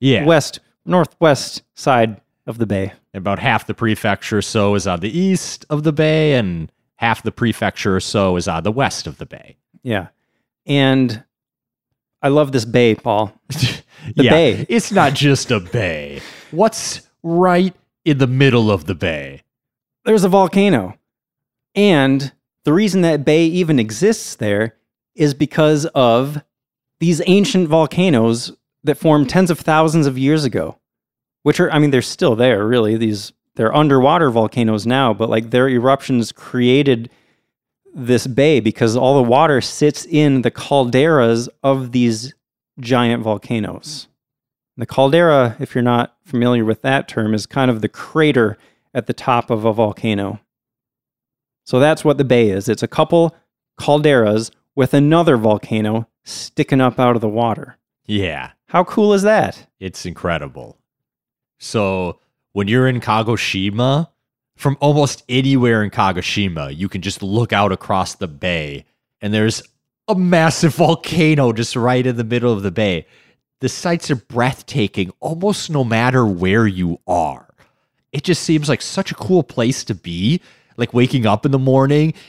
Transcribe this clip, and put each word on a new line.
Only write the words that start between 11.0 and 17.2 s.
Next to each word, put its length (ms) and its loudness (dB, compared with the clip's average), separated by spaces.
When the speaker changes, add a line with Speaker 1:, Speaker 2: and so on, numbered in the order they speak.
Speaker 2:
I 80 -2
love 240 2
this 140 0
bay, 300 2
Paul. 360 -2
Speaker 1:
<laughs> 300 -4
Speaker 2:
The 80 4
Speaker 1:
Yeah, 60 4
Speaker 2:
bay. 400 2
Speaker 1:
it's 200 0
not 220 2
just 380 0
a 100 0
bay. 640 -8
What's 500 -2